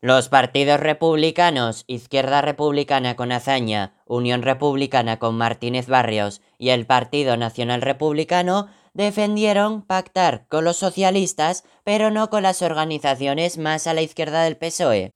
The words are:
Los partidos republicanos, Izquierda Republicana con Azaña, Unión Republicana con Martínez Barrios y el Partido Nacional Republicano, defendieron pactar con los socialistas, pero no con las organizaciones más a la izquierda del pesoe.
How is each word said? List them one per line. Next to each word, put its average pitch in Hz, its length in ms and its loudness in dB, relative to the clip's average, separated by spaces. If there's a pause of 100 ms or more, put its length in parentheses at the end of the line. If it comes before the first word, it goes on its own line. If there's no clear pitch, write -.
Los 127 260 4
partidos 139 520 4
republicanos, 156 1080 0
Izquierda 131 540 0
Republicana 143 720 0
con 123 160 -4
Azaña, 117 640 -2 (120)
Unión 123 360 -2
Republicana 131 800 0
con 113 160 -2
Martínez 120 520 -2
Barrios 110 540 0 (160)
y 127 120 -2
el 120 180 0
Partido 127 500 0
Nacional 120 440 -2
Republicano, 156 880 -2 (260)
defendieron 208 880 0
pactar 185 680 -2
con 156 160 0
los 170 100 0
socialistas, 185 880 0 (220)
pero 214 260 0
no 214 180 -2
con 208 140 -2
las 185 180 0
organizaciones 156 960 -2
más 156 300 -4
a 165 60 0
la 160 80 0
izquierda 156 420 -2
del 160 140 0
pesoe. 127 580 0